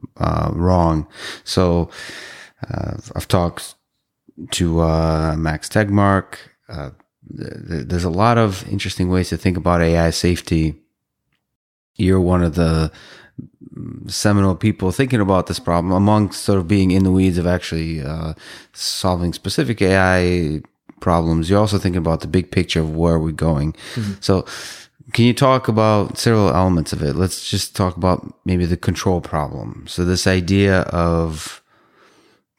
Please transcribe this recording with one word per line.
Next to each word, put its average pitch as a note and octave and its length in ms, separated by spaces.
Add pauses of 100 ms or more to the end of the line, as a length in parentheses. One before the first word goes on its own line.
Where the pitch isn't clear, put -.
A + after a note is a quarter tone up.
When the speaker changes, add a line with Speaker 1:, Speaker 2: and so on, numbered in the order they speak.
(180)
Speaker 1:
uh, D#2 340
wrong. E2+ 540 (380)
So, F2 460 (800)
uh, - 280 (200)
I've - 120
talked - 480 (760)
to, E2 280
uh, D#2+ 560
Max D#2 320
Tegmark. G2+ 680 (320)
Uh, C#2+ 220 (460)
th-, - 320
th-, D#2+ 200
there's F2 160
a F2+ 60
lot A2 260
of G#2 320
interesting G2 400
ways F#2 220
to E2 80
think F2+ 180
about F2 240
A E2+ 160
I E2 140
safety. D#2+ 640 (1200)
You're F#2 240
one F2+ 220
of E2+ 140
the D#2+ 360 (1120)
seminal G2 480
people F#2 380
thinking B2+ 280
about F#2+ 280
this F#2 100
problem, F2 340
amongst G2+ 500
sort G2+ 160
of E2+ 100
being F#2+ 240
in F#2+ 100
the F#2+ 80
weeds F#2 260
of F2 120
actually, E2 520
uh, D#2+ 340 (380)
solving F2 600
specific A#2 500
A F#2+ 140
I F2+ 640 (380)
problems. E2 500
You're G2+ 80
also G2+ 200
thinking F2+ 200
about E2 220
the D#2+ 80
big E2+ 240
picture E2+ 280
of D#2 140
where E2 240
we're D#2+ 140
going. D#2 400 (220)
Speaker 2:
Mm-hmm. G#2 260
Speaker 1:
So F#2+ 240 (680)
can A2+ 120
you A#2+ 100
talk C3 320
about G#2+ 520
several G#2+ 300
elements F2 440
of - 100
it? C#2+ 140
Let's - 340
just - 240
talk F2+ 220
about F2+ 360 (120)
maybe F2+ 220
the E2+ 100
control F2 440
problem. C#2 680
So - 160
this F2+ 240
idea F#2 540
of E2 800 (1000)